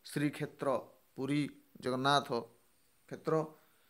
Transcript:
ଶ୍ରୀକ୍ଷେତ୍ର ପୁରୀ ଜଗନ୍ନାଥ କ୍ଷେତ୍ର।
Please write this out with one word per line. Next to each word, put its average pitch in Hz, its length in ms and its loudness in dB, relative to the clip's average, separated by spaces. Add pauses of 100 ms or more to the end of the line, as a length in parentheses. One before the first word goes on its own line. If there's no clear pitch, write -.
ଶ୍ରୀକ୍ଷେତ୍ର 143 720 -2 (380)
ପୁରୀ 139 340 0 (320)
ଜଗନ୍ନାଥ 131 480 4 (800)
କ୍ଷେତ୍ର। 156 380 -2 (440)